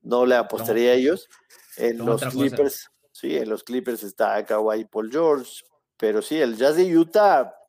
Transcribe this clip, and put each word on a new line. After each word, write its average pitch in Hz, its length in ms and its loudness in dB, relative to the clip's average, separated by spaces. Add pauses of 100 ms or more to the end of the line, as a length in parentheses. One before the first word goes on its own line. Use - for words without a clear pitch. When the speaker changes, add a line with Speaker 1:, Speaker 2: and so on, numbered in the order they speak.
Speaker 1:
no 123 240 2
le 127 100 4
apostaría 117 560 0
a 123 40 6
ellos. 139 340 0 (480)
En 117 220 -4
Speaker 2:
Son 117 60 -8
Speaker 1:
los 117 100 2
Speaker 2:
otra 131 160 -4
cosa. 131 80 -6
Speaker 1:
Clippers, 139 520 -2 (220)
sí, 147 240 -6
en 117 100 -4
los 107 160 -6
Clippers 123 400 -6
está 104 420 -2
Kawhi 110 360 -2
y 107 40 -10
Paul 110 240 -8
George, 143 540 -2 (320)
pero 107 260 0
sí, 156 200 -4
el 117 160 0
Jazz 143 180 2
de 180 220 2
Utah 170 580 2 (140)